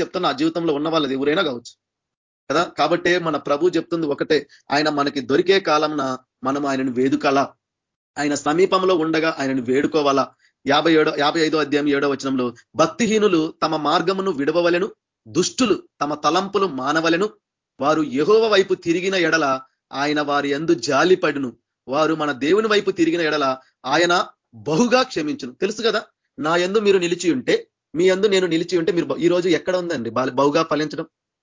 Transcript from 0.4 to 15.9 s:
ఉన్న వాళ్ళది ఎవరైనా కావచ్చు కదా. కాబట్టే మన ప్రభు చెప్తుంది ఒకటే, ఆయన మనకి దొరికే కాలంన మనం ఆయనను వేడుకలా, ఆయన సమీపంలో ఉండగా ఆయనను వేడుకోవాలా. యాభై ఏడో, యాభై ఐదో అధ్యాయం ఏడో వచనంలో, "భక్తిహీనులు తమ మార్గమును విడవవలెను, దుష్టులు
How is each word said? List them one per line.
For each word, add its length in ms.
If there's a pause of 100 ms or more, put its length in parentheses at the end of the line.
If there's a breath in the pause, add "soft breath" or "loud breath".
ఉన్న 140
వాళ్ళది 260
ఎవరైనా 280
కావచ్చు 300 (800)
కదా. 140
కాబట్టే 540
మన 180
ప్రభు 320
చెప్తుంది 380
ఒకటే, 420 (220 soft breath)
ఆయన 180
మనకి 320
దొరికే 400
కాలంన 580 (260)
మనం 220
ఆయనను 260
వేడుకలా, 600 (640)
ఆయన 160
సమీపంలో 600
ఉండగా 440
ఆయనను 240
వేడుకోవాలా. 720 (320)
యాభై 260
ఏడో, 260
యాభై 220
ఐదో 180
అధ్యాయం 300
ఏడో 220
వచనంలో, 440 (220 loud breath)
"భక్తిహీనులు 840
తమ 140
మార్గమును 540
విడవవలెను, 600 (360)
దుష్టులు 540 (180)